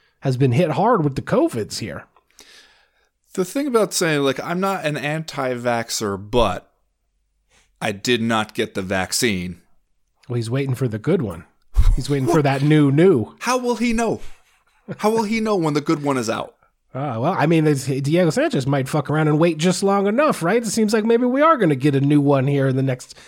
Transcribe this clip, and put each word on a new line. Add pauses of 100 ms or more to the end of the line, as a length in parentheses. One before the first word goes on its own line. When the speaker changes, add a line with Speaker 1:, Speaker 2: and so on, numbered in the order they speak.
(220)
Speaker 1:
has
been
hit
hard
with
the
covids
here. (1300)
Speaker 2:
The
thing
about
saying,
like,
"I'm
not
an
anti-vaxxer,
but (1080)
I
did
not
get
the
vaccine." (680)
Speaker 1:
Well,
he's
waiting
for
the
good
one. (500)
He's
waiting
for
that
new,
new.
Speaker 2:
How
will
he
know? (760)
How
will
he
know
when
the
good
one
is
out? (400)
Speaker 1:
Uh,
well,
I
mean,
it's,
Diego
Sanchez
might
fuck
around
and
wait
just
long
enough,
right?
It
seems
like
maybe
we
are
gonna
get
a
new
one
here
in
the
next (120)